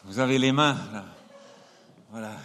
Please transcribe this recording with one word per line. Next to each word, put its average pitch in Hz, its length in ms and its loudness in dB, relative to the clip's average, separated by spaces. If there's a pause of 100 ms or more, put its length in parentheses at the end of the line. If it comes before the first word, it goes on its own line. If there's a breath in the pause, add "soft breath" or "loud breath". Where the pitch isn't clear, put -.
Vous 98 140 -8
avez 131 180 4
les 131 140 4
mains, 143 260 4 (160)
là. 98 120 -10 (1040 loud breath)
Voilà. 110 200 -12 (140)